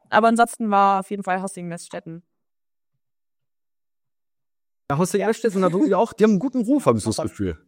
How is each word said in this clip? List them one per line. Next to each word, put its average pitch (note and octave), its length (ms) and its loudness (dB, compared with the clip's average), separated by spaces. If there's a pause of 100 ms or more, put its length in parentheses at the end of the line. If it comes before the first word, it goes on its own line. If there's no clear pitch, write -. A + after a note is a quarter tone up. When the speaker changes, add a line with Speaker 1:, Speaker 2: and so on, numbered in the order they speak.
Speaker 1:
aber A3 180 4
ansonsten A#3 420 0
war G3 300 4
auf F#3+ 100 -8
jeden G3+ 140 -8
Fall F#3 180 -4
Hossing F3+ 280 -10
Messstetten. E3+ 520 -14 (2750)
Speaker 2:
Ja, C#3 60 -2
Hossing F#3 280 0
Messstetten G3+ 380 0
hat F3+ 80 2
wirklich F#3+ 240 2
auch, A3 160 2
die G#3 140 2
haben A3 60 6
einen F#3+ 80 2
guten B3+ 260 -4
Ruf, C4+ 200 0
hab A#2 120 4
ich G2+ 60 -4
so A2 80 0
das D#3+ 100 -4
Gefühl. G2 360 -4 (100)